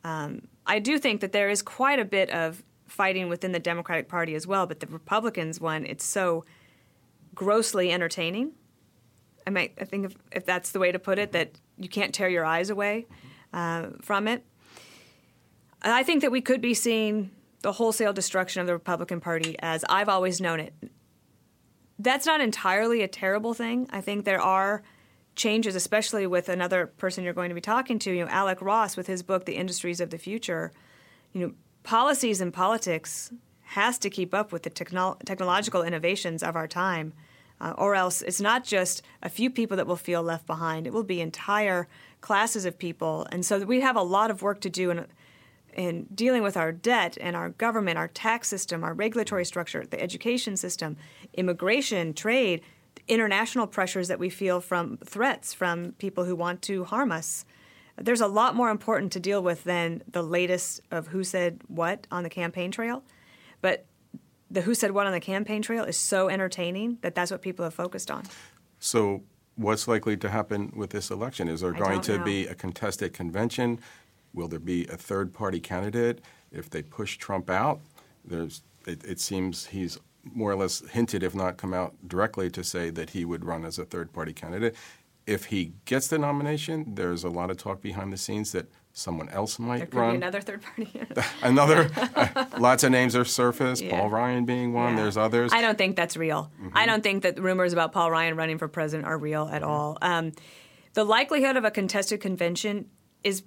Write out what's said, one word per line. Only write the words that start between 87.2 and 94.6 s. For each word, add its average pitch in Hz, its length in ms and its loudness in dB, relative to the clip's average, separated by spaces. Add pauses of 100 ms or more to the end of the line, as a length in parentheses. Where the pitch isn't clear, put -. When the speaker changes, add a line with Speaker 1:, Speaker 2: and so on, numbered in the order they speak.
Speaker 2:
a 90 60 -2
lot 87 200 -4
of 92 80 -4
talk 98 240 -8
behind 98 300 -6
the 95 60 -8
scenes 107 360 -4
that 90 140 -4 (260)
someone 82 360 -6
else 104 300 -4
might 120 200 -2
Speaker 1:
There 165 80 -6
could 127 100 -8
Speaker 2:
run. 117 140 4
Speaker 1:
be 120 60 2
another 180 240 -2
third 202 200 -10
party. - 400 -10 (200)
Speaker 2:
<laughs> - 200 -4
Another, 143 520 8
Speaker 1:
<laughs> 254 220 0
Speaker 2:
uh, 269 300 4 (140)
lots 123 240 8
of 131 80 8
names 127 240 6
are 123 100 6
surfaced, 123 560 2
Speaker 1:
Yeah. 92 180 -2
Speaker 2:
Paul 104 120 4
Ryan 123 340 2
being 123 260 0